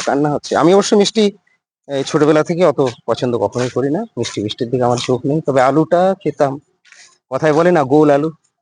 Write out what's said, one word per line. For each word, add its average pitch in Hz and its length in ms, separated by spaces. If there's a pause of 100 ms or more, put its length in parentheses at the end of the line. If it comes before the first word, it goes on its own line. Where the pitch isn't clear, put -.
কান্না 143 260
হচ্ছে। 110 260
আমি 156 160
অবশ্য 202 220
মিষ্টি, 208 360 (560)
এই, 139 160
ছোটবেলা 151 400
থেকে 175 220
অত 143 220 (180)
পছন্দ 120 320
কখনোই 120 320
করি 131 200
না, 190 160 (120)
মিষ্টি 117 260
মিষ্টির 117 260
দিকে 123 140
আমার 120 140
চোখ 123 280
নেই। 151 160
তবে 135 200
আলুটা 160 640
খেতাম, 143 360 (680)
কথায় 147 240
বলে 170 180
না, 160 120
গোল 147 260
আলু, 147 220 (300)